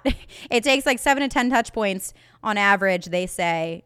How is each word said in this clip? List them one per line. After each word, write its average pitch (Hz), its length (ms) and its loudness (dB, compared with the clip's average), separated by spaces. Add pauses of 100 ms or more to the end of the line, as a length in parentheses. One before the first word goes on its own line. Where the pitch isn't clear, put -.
<laughs> - 460 -6
It 240 100 2
takes, 277 240 2
like, 254 140 0
seven 277 240 2
to 269 40 -2
ten 247 220 0
touch 233 220 0
points 196 420 -4 (300)
on 208 120 -2
average, 196 500 2
they 180 200 -2
say. 165 600 -4